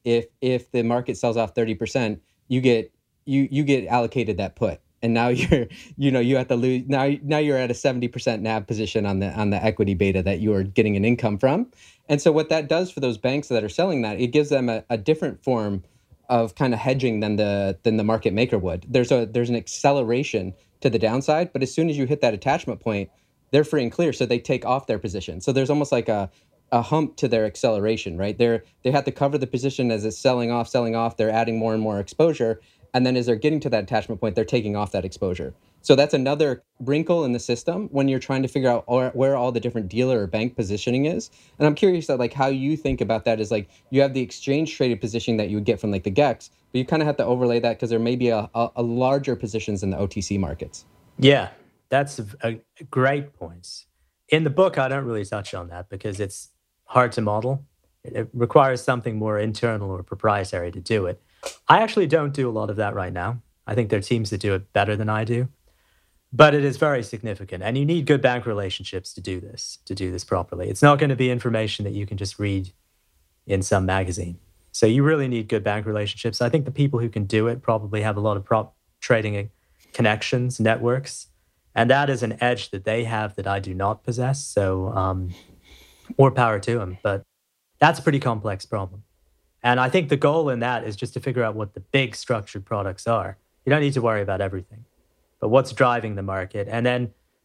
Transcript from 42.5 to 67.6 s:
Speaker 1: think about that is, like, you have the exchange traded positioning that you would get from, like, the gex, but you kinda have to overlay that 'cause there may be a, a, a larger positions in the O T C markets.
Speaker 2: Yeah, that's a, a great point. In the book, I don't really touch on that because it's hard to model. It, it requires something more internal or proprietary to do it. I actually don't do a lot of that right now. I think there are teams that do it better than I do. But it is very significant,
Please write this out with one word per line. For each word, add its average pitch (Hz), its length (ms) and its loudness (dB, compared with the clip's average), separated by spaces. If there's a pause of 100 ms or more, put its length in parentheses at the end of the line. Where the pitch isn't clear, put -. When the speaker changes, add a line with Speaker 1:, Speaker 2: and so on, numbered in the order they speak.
Speaker 1:
think 135 240 -2
about 113 260 0
that 113 140 2
is, 104 120 -4
like, 107 180 -2 (200)
you 135 120 4
have 135 120 4
the 131 80 0
exchange 147 540 -2
traded 120 240 0
positioning 113 380 -2
that 107 120 -2
you 104 60 -2
would 104 100 -2
get 110 140 0
from, 107 120 -2
like, 95 120 -2
the 107 60 -2
gex, 127 400 0 (220)
but 127 80 -2
you 127 60 -2
kinda 156 200 0
have 143 120 0
to - 80 0
overlay 120 360 2
that 117 180 0
'cause 117 100 -4
there 113 100 2
may 120 180 0
be 123 120 2
a, 110 240 0
a, 117 240 0
a 120 60 -2
larger 127 520 0
positions 104 480 -4
in 98 80 0
the 85 60 -4
O 98 100 -2
T 101 120 -6
C 101 180 -2
markets. - 480 -6 (320)
Speaker 2:
Yeah, 131 320 6 (400)
that's 139 300 0
a, 110 60 -8 (160)
a 117 480 -8
great 143 440 0
point. 87 520 -18 (420)
In 156 160 4
the 151 60 2
book, 170 280 2
I 131 120 0
don't 135 160 -2
really 113 180 -4
touch 101 300 -8
on 87 160 -10
that 87 180 -14
because 98 320 -10
it's 95 300 -8 (360)
hard 123 280 2
to - 80 -2
model. 117 440 -2 (380)
It, 127 120 -14
it 113 180 -6
requires 127 500 4
something 120 340 -2
more 107 220 -2
internal 107 520 -2
or 92 120 -8
proprietary 95 680 -2
to 90 100 -12
do 101 240 0
it. 87 160 -6 (480)
I 175 120 8
actually 214 260 0
don't 147 260 0
do 131 160 -2
a - 20 -2
lot 107 180 -4
of 101 60 -6
that 104 180 -2
right 90 200 -6
now. 104 280 -4 (240)
I - 80 -6
think 113 160 0
there 107 100 2
are - 20 -2
teams 110 300 -2
that 101 80 -4
do 101 140 0
it 95 200 -6
better 104 240 2
than 107 100 -2
I 107 160 -2
do. 120 240 -2 (880)
But 151 200 8
it 143 120 2
is 131 100 0
very 139 280 0
significant, 98 600 -10